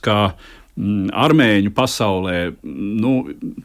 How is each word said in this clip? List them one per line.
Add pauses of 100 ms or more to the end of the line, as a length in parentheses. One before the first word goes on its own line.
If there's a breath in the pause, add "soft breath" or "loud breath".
ka, (460 loud breath)
mm,
armēņu
pasaulē, (240)
nu, (520)